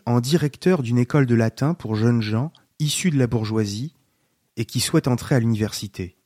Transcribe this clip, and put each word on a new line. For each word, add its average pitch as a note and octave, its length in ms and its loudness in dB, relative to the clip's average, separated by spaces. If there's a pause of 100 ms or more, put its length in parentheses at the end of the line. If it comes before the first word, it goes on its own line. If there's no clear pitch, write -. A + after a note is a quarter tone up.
en A#2+ 160 2
directeur D3+ 640 0
d'une A#2+ 160 0
école C3+ 260 2
de A#2+ 100 2
latin A#2 380 0
pour A2 220 -4
jeunes A#2 260 2
gens A2 320 -2 (260)
issus D#3 320 -2
de C#3+ 60 0
la B2+ 100 2
bourgeoisie A2 680 -4 (600)
et A#2+ 80 -6
qui - 160 -4
souhaitent D3+ 300 0
entrer B2+ 260 0
à B2 40 4
l'université. G#2+ 760 -4 (100)